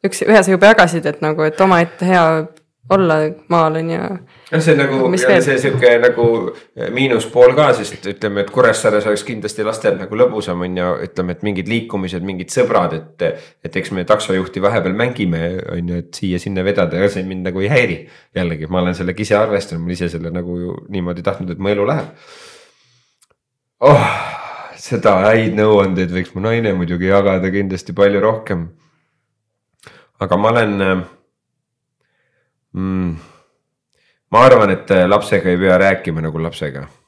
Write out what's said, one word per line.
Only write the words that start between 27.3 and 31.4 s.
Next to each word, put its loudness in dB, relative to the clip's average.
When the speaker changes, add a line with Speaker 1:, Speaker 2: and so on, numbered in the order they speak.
Speaker 2:
kindlasti -4
palju 2
rohkem. -2
Aga 0
ma 2
olen, 2
äh, 0